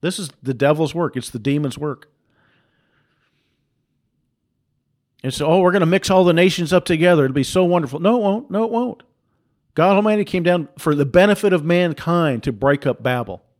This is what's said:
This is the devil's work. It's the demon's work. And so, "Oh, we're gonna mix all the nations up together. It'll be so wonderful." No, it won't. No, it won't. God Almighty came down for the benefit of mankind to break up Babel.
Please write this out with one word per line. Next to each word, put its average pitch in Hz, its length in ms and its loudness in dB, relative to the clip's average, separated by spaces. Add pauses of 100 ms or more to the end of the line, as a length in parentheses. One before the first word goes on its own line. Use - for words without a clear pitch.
This 180 160 -4
is 175 140 -12 (100)
the 127 140 -6
devil's 151 400 0
work. 165 200 -4
It's 123 140 -8
the - 80 -12
demon's 139 400 -4
work. 143 320 -12 (3250)
And 135 80 -6
so, 147 140 -6
"Oh, 165 160 2
we're 180 100 4
gonna 185 140 2
mix 180 240 0
all 185 140 4
the 175 100 4
nations 170 400 0
up 180 120 2
together. 165 400 2
It'll 131 100 -2
be 139 80 0
so 185 220 0
wonderful." 160 340 -2
No, 208 180 2
it 226 60 -2
won't. 208 260 -2
No, 208 140 -2
it 226 80 -4
won't. 233 320 -6 (720)
God 185 200 4
Almighty 208 300 2
came 185 160 -4
down 170 280 0 (100)
for 151 160 0
the 143 100 0
benefit 190 480 4
of 160 100 0
mankind 165 800 0
to 139 100 -4
break 135 360 -2
up 123 160 -4
Babel. 120 400 -4 (160)